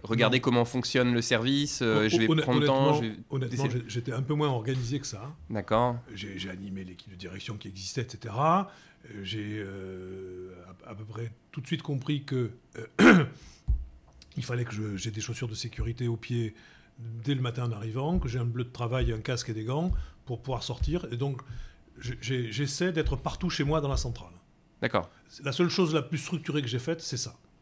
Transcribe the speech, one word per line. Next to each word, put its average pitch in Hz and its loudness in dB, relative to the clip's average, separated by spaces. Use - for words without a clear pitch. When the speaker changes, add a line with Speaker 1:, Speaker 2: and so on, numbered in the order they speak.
Speaker 1:
regarder 117 4
Speaker 2:
Non. 120 4
Speaker 1:
comment 120 4
fonctionne 123 2
le 117 2
service, 135 2
euh, 110 6
Speaker 2:
Hon-, 110 6
Speaker 1:
je 113 4
vais 113 6
Speaker 2:
honn-, 156 4
Speaker 1:
prendre 127 4
le 147 4
temps, 139 6
je 113 2
vais 117 -2
Speaker 2:
honnêtement, - -8
honnêtement, 127 -2
Speaker 1:
essayer 123 0
de - -
Speaker 2:
j'ai, - -14
j'étais 120 -4
un 120 -2
peu 139 -2
moins 147 2
organisé 127 -2
que - -8
ça. 110 -10
Speaker 1:
D'accord. 113 2
Speaker 2:
J'ai, 98 -10
j'ai 95 -6
animé 95 -8
l'équipe 90 -16
de 92 -16
direction 95 -8
qui 101 -10
existait, 95 -6
et - -4
cetera. 151 0
Euh, 104 -12
j'ai, 104 -4
euh, 95 -10
à, - -12
à 101 -10
peu 107 -12
près 110 -8
tout 143 -8
de - -10
suite 156 -2
compris 143 -2
que, 127 0
euh, 190 12
<clears throat> - -16
il 123 -4
fallait 120 0
que 120 -8
je, 107 -4
j'ai 101 -4
des 107 -6
chaussures 117 -4
de 110 -6
sécurité 120 -2
aux 117 0
pieds 117 -2
dès 117 -4
le 127 0
matin 123 0
en 120 0
arrivant, 120 0
que 135 -2
j'ai 120 -2
un 117 0
bleu 120 0
de 120 -6
travail, 120 0
un 110 -2
casque 117 -4
et 113 -2
des 110 -4
gants 151 0
pour 120 -6
pouvoir 127 -4
sortir. - 0
Et 120 -4
donc, 135 -2
je, 123 -6
j'ai, 120 -2
j'essaie 143 0
d'être 156 2
partout 175 -2
chez 160 0
moi 151 4
dans 143 0
la 131 2
centrale. 117 -4
Speaker 1:
D'accord. - 2
Speaker 2:
C'est - -20
la 139 -2
seule 175 4
chose 170 4
la 156 4
plus 143 -2
structurée 151 -2
que 127 -2
j'ai 120 0
faite, 165 -4
c'est - -6
ça. - -6